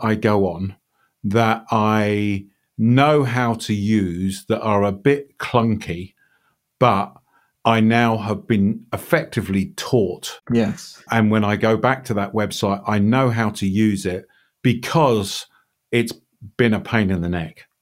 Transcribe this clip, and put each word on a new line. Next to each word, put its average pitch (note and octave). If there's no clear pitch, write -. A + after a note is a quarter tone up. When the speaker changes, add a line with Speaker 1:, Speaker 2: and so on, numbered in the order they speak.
Speaker 1:
I G#2+
go G#2
on F2+
that A2
I G#2
know C3+
how A#2+
to -
use F#2+
that A2
are G#2
a G2+
bit C#3
clunky, G#2
but G#2+
I A2+
now A2+
have G2+
been G#2
effectively G2
taught. -
Speaker 2:
Yes. G#2+
Speaker 1:
And A2
when A2
I G#2
go A2
back B2+
to A2+
that G2+
website, G2+
I G#2
know A#2+
how A2
to G#2
use G2
it F#2
because A#2+
it's A#2+
been A#2
a F#2+
pain G#2
in F2+
the F2
neck, E2+